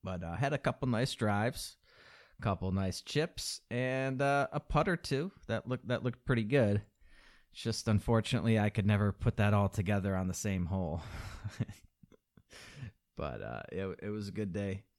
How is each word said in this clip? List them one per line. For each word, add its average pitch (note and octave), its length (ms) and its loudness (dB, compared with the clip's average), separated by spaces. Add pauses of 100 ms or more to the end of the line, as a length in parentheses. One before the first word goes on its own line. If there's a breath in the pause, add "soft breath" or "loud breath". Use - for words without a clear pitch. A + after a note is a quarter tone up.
But, F#2 220 -6
uh, E2+ 120 -6
had C#3 180 0
a C3+ 40 -2
couple - 300 0
nice A#2+ 260 0
drives, G#2 640 0 (640 loud breath)
a - 20 -12
couple F#2+ 300 0
nice F#2+ 300 0
chips, - 580 -4 (100)
and, C3 520 -2
uh, C#3 320 4
a D3 80 -2
putt - 260 2
or - 80 4
two D3 380 -2 (140)
that A2 200 -2
looked, B2 220 -4
that A#2+ 160 0
looked A#2+ 180 -2
pretty A#2 220 2
good. G#2 360 4 (680 soft breath)
It's - 100 -16
just, - 280 -2
unfortunately, A2+ 680 4
I G#2 120 4
could G2 160 0
never G#2 260 4
put - 260 0
that G#2 160 4
all G2+ 140 4
together G2 480 0
on F#2 140 0
the F2 40 -2
same F#2 340 -2
hole. F2 400 -2
<laughs> - 40 -12 (2000 loud breath)
But, A#1+ 280 -6
uh, A1 180 -8 (100)
it, F#2+ 300 -6
it G#2 80 -6
was G#2 180 -6
a G2 40 -8
good G2+ 200 -4
day. G2 340 -4 (140)